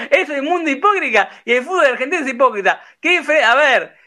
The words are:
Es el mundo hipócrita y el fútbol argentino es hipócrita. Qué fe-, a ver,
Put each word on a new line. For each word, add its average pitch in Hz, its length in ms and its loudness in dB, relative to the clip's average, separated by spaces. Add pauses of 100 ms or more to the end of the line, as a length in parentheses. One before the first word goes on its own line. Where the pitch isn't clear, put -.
Es 302 200 0
el 285 140 -6
mundo 330 260 -2
hipócrita 277 600 0 (160)
y 233 80 0
el 247 100 0
fútbol 349 220 0
argentino 262 400 -2
es 269 40 -6
hipócrita. 220 520 0 (180)
Qué 339 240 0
fe-, 294 200 0
a 233 120 4
ver, 269 400 0 (120)